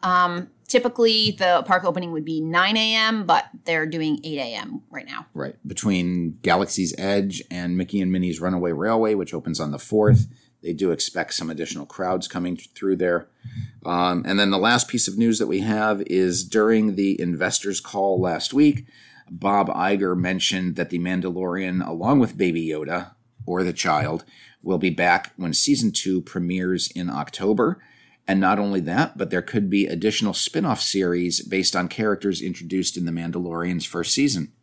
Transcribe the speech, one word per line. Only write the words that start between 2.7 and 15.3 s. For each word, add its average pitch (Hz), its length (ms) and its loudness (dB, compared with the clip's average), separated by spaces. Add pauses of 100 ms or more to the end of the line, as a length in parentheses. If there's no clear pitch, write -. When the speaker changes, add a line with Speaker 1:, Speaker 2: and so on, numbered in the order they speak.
Speaker 1:
A 220 200 2
M, 220 300 0
but 165 200 2 (180)
they're 160 220 0
doing 160 400 -2
eight 151 140 -6
A 120 160 -6
M - 340 -10
right - 160 -14
now. - 280 -14
Speaker 2:
Right. - 220 -10 (100)
Between 87 760 0
Galaxy's 87 560 2
Edge 98 520 0
and 87 280 -4
Mickey 92 240 -2
and 92 100 0
Minnie's 90 300 0
Runaway 90 320 0
Railway, 110 400 2
which 95 200 -2
opens 82 280 -4
on 76 100 -4
the 69 80 -6
fourth, 104 480 6 (340)
they 85 120 -6
do 87 180 0
expect - 420 -2
some 80 160 -4
additional 80 360 -8
crowds 92 420 -4
coming 87 300 -6
th-, - 180 -16
through 95 220 0
there. 87 300 0 (580)
Um, 87 400 0
and 98 120 0
then 101 120 2
the 98 80 2
last 120 320 4
piece 117 180 0
of 101 100 -6
news 113 220 2